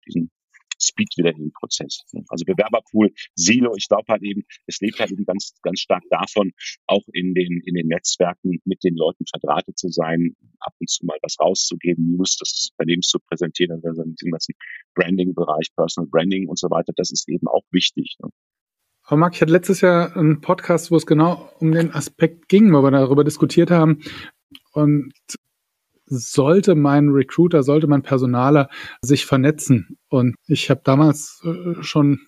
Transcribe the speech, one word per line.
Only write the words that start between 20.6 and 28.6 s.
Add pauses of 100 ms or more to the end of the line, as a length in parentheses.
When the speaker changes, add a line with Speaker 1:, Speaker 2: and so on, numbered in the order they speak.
Speaker 2:
wo
es
genau (100)
um
den
Aspekt
ging,
wo
wir
darüber
diskutiert
haben. (720)
Und (920)
sollte
mein
Recruiter,
sollte
mein
Personaler (320)